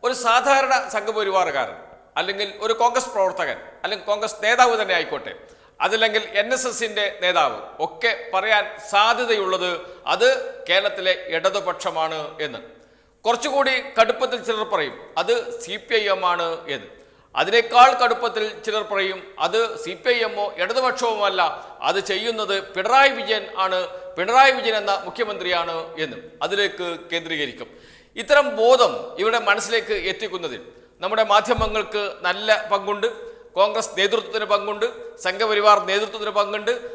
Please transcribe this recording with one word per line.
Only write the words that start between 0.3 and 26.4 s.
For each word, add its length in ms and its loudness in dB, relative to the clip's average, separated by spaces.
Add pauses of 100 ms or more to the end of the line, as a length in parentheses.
സംഘപരിവാറുകാരൻ, 800 0 (420)
അല്ലെങ്കിൽ 300 -4 (160)
ഒരു 160 2
കോൺഗ്രസ് 320 2
പ്രവർത്തകൻ, 440 0 (260)
അല്ലെങ്കിൽ 260 -6
കോൺഗ്രസ് 360 -2
നേതാവ് 360 6
തന്നെ 160 0
ആയിക്കോട്ടെ, 360 -4 (520)
അതല്ലെങ്കിൽ 380 2 (180)
എൻ 140 0
എസ് 160 -2
എസിന്റെ 340 -2 (180)
നേതാവ് 340 2 (280)
ഒക്കെ 260 -2 (220)
പറയാൻ 300 2 (280)
സാധ്യതയുള്ളത് 800 2 (420)
അത് 160 4 (380)
കേരളത്തിലെ 460 2 (240)
ഇടതുപക്ഷമാണ് 840 -2 (240)
എന്ന്. 140 -10 (680)
കുറച്ചുകൂടി 480 2 (240)
കടുപ്പത്തിൽ 500 0
ചിലർ 160 -4 (100)
പറയും 220 -4 (260)
അത് 120 0 (300)
സി 120 -10 (120)
പി 120 -4
ഐ 40 -2 (100)
എം 80 -4 (100)
ആണ് 160 -2 (280)
എന്ന്. 120 -12 (540)
അതിനേക്കാൾ 480 6 (120)
കടുപ്പത്തിൽ 440 0 (200)
ചിലർ 260 -2
പറയും 280 -2 (260)
അത് 140 0 (240)
സി 100 -8 (100)
പി 100 2
ഐ 40 2 (100)
എമ്മോ 180 -4 (180)
ഇടതുപക്ഷവുമല്ല, 800 0 (480)
അത് 100 2 (100)
ചെയ്യുന്നത് 460 -2 (200)
പിണറായി 440 4
വിജയൻ 240 -2 (220)
ആണ്, 140 0 (380)
പിണറായി 400 6
വിജയൻ 240 0
എന്ന 120 0 (140)
മുഖ്യമന്ത്രിയാണ് 680 -2 (300)
എന്ന് 120 -10 (280)